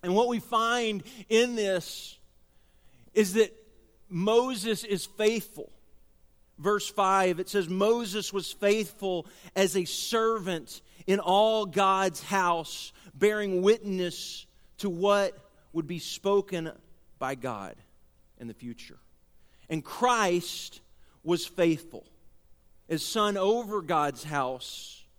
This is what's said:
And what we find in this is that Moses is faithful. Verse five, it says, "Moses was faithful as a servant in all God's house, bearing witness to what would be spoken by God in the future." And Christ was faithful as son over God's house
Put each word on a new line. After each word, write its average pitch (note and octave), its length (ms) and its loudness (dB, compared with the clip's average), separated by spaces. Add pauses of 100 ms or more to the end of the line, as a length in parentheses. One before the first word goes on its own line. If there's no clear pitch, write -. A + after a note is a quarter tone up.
And F3+ 100 0
what A#3+ 140 4
we A#3+ 100 0
find A3+ 640 0 (260)
in A#3 280 4
this F#3+ 600 -4 (960)
is G3 200 2
that G#3+ 200 2 (560)
Moses A3 760 0
is G3+ 200 -4
faithful. - 680 -2 (840)
Verse G3+ 300 0
five, F#3+ 520 2
it F#3 80 -6
says, F#3+ 200 0
"Moses G#3 640 0
was G3 200 -6
faithful G3+ 760 0 (300)
as F#3+ 200 2
a F#3 80 0
servant G#3 960 -2 (280)
in G3 100 4
all G#3 480 4
God's F#3+ 560 2
house, F3 680 -2 (220)
bearing G3+ 480 2
witness F#3+ 840 0 (320)
to G#3 100 -4
what G3 480 2 (360)
would D#3+ 160 -4
be E3+ 100 -6
spoken F#3+ 720 -2 (480)
by C3 160 -4
God A2 400 -8 (640)
in B2 80 -14
the A2 80 -12
future." - 440 -16 (720)
And D#3 160 -4
Christ G#3 960 0 (440)
was E3+ 200 0
faithful E3 640 -2 (840)
as D#3+ 160 -4
son G#3 320 0
over G#3 460 0
God's D3 400 0
house C3+ 840 -6 (140)